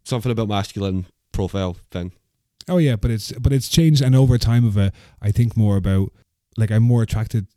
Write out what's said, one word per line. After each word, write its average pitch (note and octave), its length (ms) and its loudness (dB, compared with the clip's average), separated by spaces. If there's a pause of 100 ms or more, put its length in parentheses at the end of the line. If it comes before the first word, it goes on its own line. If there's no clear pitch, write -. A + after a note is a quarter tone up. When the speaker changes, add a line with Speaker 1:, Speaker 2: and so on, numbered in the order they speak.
Speaker 1:
Something B2 280 -4
about A2 160 -2
masculine G2 580 -4 (260)
profile F#2 440 -4 (140)
thing. F2+ 220 -10 (560)
Speaker 2:
Oh, F3+ 100 0
yeah, C#3+ 180 2
but A#2 140 -2
it's, A2 220 -8
but C3 200 -2
it's C3+ 160 -2
changed. D#3+ 340 2
And B2+ 120 2
over C3 240 4
time A#2+ 260 2
of G#2 120 0
it, G2 180 0 (260)
I G2+ 120 -2
think A#2 240 0
more G#2 200 2
about, F#2+ 360 0 (440)
like, A2 140 0
I'm A2 120 2
more A#2+ 200 2
attracted G#2+ 440 -4 (100)